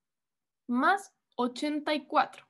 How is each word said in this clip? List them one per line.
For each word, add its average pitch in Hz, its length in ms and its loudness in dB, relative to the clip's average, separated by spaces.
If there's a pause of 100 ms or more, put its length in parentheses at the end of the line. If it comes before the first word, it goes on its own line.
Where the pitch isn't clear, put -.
(680)
más 311 460 2 (240)
ochenta 294 580 -2
y 294 60 -4
cuatro. - 480 -2